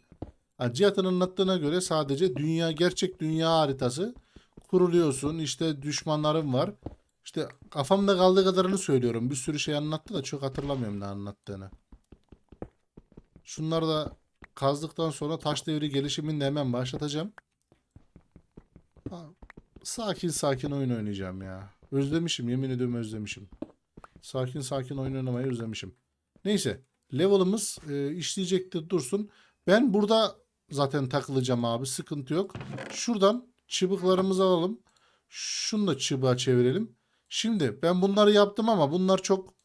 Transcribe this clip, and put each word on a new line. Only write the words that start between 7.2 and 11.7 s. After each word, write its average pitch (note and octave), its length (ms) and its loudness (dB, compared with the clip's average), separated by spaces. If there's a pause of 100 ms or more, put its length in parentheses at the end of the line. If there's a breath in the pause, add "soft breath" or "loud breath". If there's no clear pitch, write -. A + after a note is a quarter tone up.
İşte - 240 -6 (200)
kafamda G3 480 4
kaldığı F#3 260 6
kadarını F#3 340 2
söylüyorum. A#2+ 520 2
Bir C#3+ 60 -4
sürü D3 240 -6
şey D3+ 160 -2
anlattı D3+ 380 -6
da D3 100 -4
çok C#3 180 -8
hatırlamıyorum C3 580 -4
ne G2+ 60 -8
anlattığını. G2+ 680 -10 (1700)